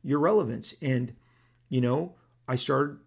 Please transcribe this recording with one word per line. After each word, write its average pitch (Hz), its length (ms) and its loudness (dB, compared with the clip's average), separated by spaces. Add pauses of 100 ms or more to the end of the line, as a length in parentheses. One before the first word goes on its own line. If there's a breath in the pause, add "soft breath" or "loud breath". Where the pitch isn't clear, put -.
your 143 140 0
relevance. 147 640 0
And, 123 320 -2 (540 soft breath)
you 127 120 0
know, 135 340 0 (340 soft breath)
I 131 80 -2
started 143 500 0